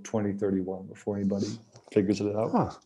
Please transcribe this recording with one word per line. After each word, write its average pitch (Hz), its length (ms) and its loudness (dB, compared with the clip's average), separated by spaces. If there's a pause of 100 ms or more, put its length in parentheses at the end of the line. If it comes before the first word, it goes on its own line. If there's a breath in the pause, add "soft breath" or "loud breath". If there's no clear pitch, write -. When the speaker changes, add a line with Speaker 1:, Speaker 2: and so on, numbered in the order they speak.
Speaker 1:
twenty 104 280 0
thirty-one 95 560 -2
before - 300 -6
anybody 101 300 0 (440)
figures 101 300 4
it 101 140 0
out. 110 160 0
Speaker 2:
Huh. 170 200 2 (140)